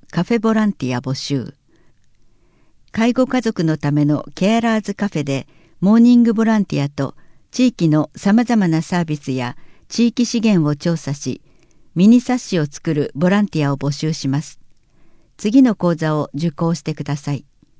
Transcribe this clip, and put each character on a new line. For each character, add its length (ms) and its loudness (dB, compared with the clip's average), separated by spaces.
カ 120 -2
フ 120 -2
ェ 40 0
ボ 160 0
ラ 100 2
ン 80 0
テ 140 -8
ィ 100 -4
ア 40 -4
募 140 -4
集。 400 -6
介 200 0
護 140 0
家 140 -2
族 240 -4
の 120 0
た 140 -2
め 140 2
の 200 0
ケ 180 2
ア 60 2
ラ 180 0
ー 40 -4
ズ 120 -8
カ 140 -4
フ 120 -6
ェ 40 -4
で、 240 -6
モ 160 4
ー 20 6
ニ 160 8
ン 80 6
グ 100 4
ボ 120 0
ラ 120 2
ン 80 2
テ 120 -6
ィ 80 0
ア 40 -4
と 280 -8
地 180 2
域 200 0
の 260 2
様 320 2
々 220 2
な 140 0
サ 180 -2
ー 40 0
ビ 120 -6
ス 160 -8
や 240 -6
地 200 0
域 160 0
資 160 -4
源 240 2
を 120 0
調 200 -2
査 160 -8
し、 300 -8
ミ 100 4
ニ 140 8
冊 260 -4
子 140 -2
を 60 0
作 280 -6
る 220 -2
ボ 140 2
ラ 100 2
ン 80 0
テ 100 -4
ィ 100 0
ア 40 0
を 40 -4
募 140 -4
集 220 -4
し 160 -6
ま 140 -2
す。 180 -18
次 220 4
の 140 6
講 220 0
座 200 -2
を 180 -4
受 180 -4
講 220 -2
し 80 -10
て 120 -6
く 80 -12
だ 140 -6
さ 160 -8
い。 120 -8